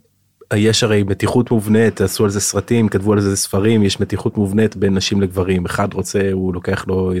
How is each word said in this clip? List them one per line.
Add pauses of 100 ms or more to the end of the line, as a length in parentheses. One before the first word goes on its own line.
(560)
יש
הרי
מתיחות
מובנית,
עשו
על
זה
סרטים,
כתבו
על
זה
ספרים,
יש
מתיחות
מובנית
בין
נשים
לגברים.
אחד
רוצה,
הוא
לוקח
לו